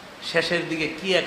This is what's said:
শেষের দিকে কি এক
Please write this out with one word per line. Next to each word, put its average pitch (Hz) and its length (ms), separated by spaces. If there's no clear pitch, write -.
শেষের 165 360
দিকে 160 200
কি 185 260
এক 165 120